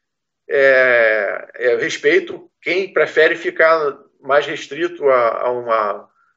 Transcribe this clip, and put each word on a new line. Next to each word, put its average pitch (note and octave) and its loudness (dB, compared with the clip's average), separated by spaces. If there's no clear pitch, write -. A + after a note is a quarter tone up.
é, A#2+ 2
é, A#2+ 0
eu A#2 0
respeito - -2
quem F#3 -4
prefere D#3+ 2
ficar D#3+ 0
mais C#3+ 0
restrito D3 -6
a, B2 0
a B2 -2
uma, A2+ -2